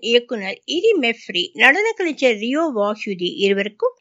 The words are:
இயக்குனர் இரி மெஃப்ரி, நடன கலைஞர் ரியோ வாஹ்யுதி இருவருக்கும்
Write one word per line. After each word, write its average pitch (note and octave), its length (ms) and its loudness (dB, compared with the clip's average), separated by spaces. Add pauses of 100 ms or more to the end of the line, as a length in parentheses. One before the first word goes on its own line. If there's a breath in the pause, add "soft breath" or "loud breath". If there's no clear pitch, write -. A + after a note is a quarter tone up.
இயக்குனர் A#3 580 0 (100)
இரி F4+ 280 2
மெஃப்ரி, A3+ 460 -2 (120)
நடன C#4+ 380 4
கலைஞர் C#4+ 460 0
ரியோ C4 340 -2
வாஹ்யுதி G3+ 640 -4
இருவருக்கும் G3 640 -2